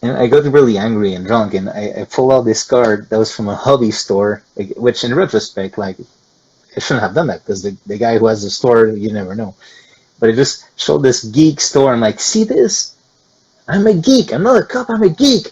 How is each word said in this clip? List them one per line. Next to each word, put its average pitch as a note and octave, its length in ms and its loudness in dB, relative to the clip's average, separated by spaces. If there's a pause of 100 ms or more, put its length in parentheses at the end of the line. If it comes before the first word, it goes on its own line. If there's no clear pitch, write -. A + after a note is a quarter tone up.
And A#2+ 160 -4
I B2 100 0
got C#3+ 180 4
really C3+ 320 4
angry G#2 380 -2
and F#2 120 -10
drunk, G#2+ 280 0
and F#2+ 140 -4
I, - 320 -8
I G#2 40 -8
pulled C3 260 0
out C3 120 4
this A2 200 0
card A2+ 460 0
that A2 100 0
was A2 160 0
from G#2+ 140 -6
a G2+ 60 -4
hobby B2 360 2
store, G2+ 520 -2 (120)
like, G2+ 220 -8
which A#2+ 260 -2
in A#2+ 120 -2
retrospect, G#2 640 -2
like, F#2+ 200 -8 (800)
I - 40 -8
shouldn't B2 240 -2
have G2 120 -4
done D#3+ 120 0
that, G2+ 180 -8
cause G2 180 -8
the, G2 140 -8 (100)
the G2+ 100 -8
guy A#2 200 0
who A2+ 100 4
has G#2+ 160 0
the G2+ 80 -8
store, A#2 360 4
you G#2+ 260 -4
never G2 220 -8
know. G#2+ 200 -10 (640)
But A2+ 100 2
I A2+ 40 4
just C3+ 320 0 (120)
showed D3 260 0
this B2+ 220 2
geek C#3+ 360 2
store, C3+ 320 2
I'm A#2 80 0
like, G#2+ 180 0
See - 260 0
this? - 500 -2 (720)
I'm G3+ 200 0
a A3 80 4
geek, A#3 380 2
I'm D#3 100 -4
not A#3 180 4
a - 40 -2
cop, B3 240 -8
I'm A3+ 140 -2
a F#3+ 60 6
geek! A#3+ 420 0